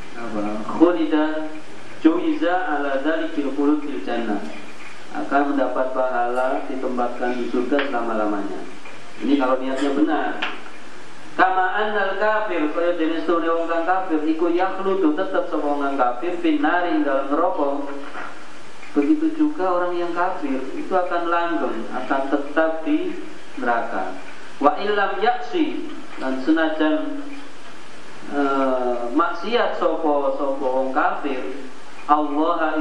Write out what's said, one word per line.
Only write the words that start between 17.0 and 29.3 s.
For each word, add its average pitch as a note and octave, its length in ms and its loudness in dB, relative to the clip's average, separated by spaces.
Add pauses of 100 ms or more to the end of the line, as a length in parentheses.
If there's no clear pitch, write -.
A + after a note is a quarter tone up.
dalam C3+ 240 0
neraka. C#3+ 640 0 (1040)
Begitu D#3 400 4
juga F3+ 440 2
orang F3+ 200 0
yang E3+ 160 -2
kafir, C3+ 440 0 (120)
itu - 200 -4
akan F3 360 2
langgeng, C#3+ 640 0
akan C3+ 280 0 (120)
tetap D#3+ 480 2
di - 320 0 (480)
neraka. - 560 0 (400)
Wa D3 240 4
illam G3+ 400 2
yaksi, - 720 0 (240)
dan C4+ 240 -2
senajan, D#4 840 2 (1080)
eh, C3+ 800 0
maksiat F#3+ 640 0